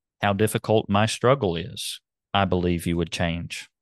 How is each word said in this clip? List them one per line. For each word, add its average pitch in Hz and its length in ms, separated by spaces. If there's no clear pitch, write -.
how 104 120
difficult 107 560
my 101 180
struggle 117 500
is, - 440
I 98 120
believe 90 420
you 85 100
would 82 140
change." - 580